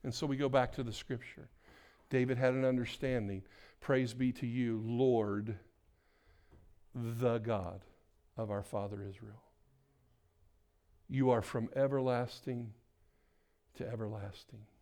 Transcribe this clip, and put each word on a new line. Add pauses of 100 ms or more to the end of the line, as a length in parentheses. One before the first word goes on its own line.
And
so
we
go
back
to
the
scripture. (580)
David
had
an
understanding. (380)
Praise
be
to
you,
Lord, (1400)
the
God (520)
of
our
father
Israel. (1700)
You
are
from
everlasting (1040)
to
everlasting. (220)